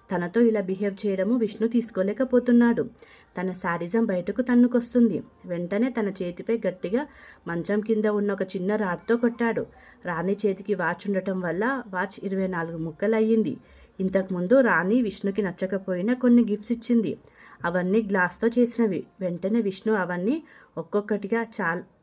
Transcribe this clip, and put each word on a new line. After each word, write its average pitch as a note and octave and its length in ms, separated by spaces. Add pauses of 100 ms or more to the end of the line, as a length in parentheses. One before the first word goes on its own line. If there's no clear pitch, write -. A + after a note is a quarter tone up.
(140)
తనతో F3+ 260
ఇలా A3 200
బిహేవ్ G3 460
చేయడము G3 300
విష్ణు A3+ 320
తీసుకోలేకపోతున్నాడు. A#3 1120 (580)
తన F#3 120
శాడిజం F3 540
బయటకు G3 360
తన్నుకొస్తుంది. A#3+ 800 (240)
వెంటనే F#3 540
తన G3+ 120 (100)
చేతిపై F3+ 460
గట్టిగా F#3 380 (420)
మంచం E3+ 320
కింద G#3+ 240
ఉన్న G#3 280
ఒక F#3+ 100
చిన్న F#3+ 340
రాడ్తో G3+ 400
కొట్టాడు. A#3 500 (380)
రాణి F3 320 (100)
చేతికి G3 280
వాచ్ F3 340
ఉండటం F#3+ 320
వల్ల G#3 480
వాచ్ F#3+ 340
ఇరవై F#3+ 240
నాలుగు E3+ 320
ముక్కలయ్యింది. G#3+ 800 (460)
ఇంతకుముందు F#3 580
రాణి G3+ 420
విష్ణుకి G3 400
నచ్చకపోయినా F#3+ 720
కొన్ని B3 280
గిఫ్ట్స్ G#3 300
ఇచ్చింది. A#3 460 (460)
అవన్నీ F#3 380
గ్లాస్తో G3 460
చేసినవి. A#3 560 (160)
వెంటనే F#3+ 400
విష్ణు G#3 340
అవన్నీ F#3 480 (360)
ఒక్కొక్కటిగా G3+ 640
చాల్-, F3+ 400 (200)